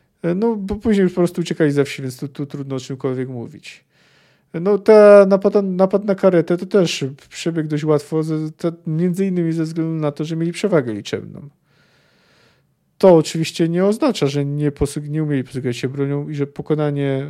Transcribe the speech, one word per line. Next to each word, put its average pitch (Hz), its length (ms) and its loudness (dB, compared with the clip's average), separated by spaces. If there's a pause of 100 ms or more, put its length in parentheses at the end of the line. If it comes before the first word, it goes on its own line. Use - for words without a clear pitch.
(240)
Y, 170 100 0
no, 226 220 0
bo 202 200 -6
później 214 260 2
już 180 100 2
po 180 80 -2
prostu 175 200 0
uciekali 160 320 0
ze 143 120 2
wsi, 139 180 -12
więc 127 160 -10
tu, 143 100 -10
tu 139 180 -10
trudno 139 300 -10
o 123 40 -6
czymkolwiek 131 480 -6
mówić. - 560 -16 (760)
No, 196 180 2
ta 208 500 10
napad, 196 340 2
napad 190 420 0
na 196 100 0
karetę 180 420 2
to 190 100 -6
też 180 380 0 (240)
przebiegł 165 400 -6
dość 151 160 -4
łatwo, 156 380 0
ze-, 156 280 -4
te-, 165 220 -6 (140)
między 175 400 -2
innymi 175 260 -2
ze 160 120 -2
względu 160 300 -6
na 151 180 -2
to, 151 120 -6
że 160 120 -8
mieli 170 160 -4
przewagę 151 400 0
liczebną. 104 560 -10 (1500)
To 185 180 8
oczywiście 160 520 0
nie 175 160 0
oznacza, 214 420 0
że 139 180 -2
nie 147 260 -2
posług-, 147 380 -6
nie 156 140 -4
umieli 143 220 -2
posługiwać 127 320 -6
się 131 120 -6
bronią 143 400 -6
i 156 60 -8
że 143 120 -4
pokonanie 143 840 -4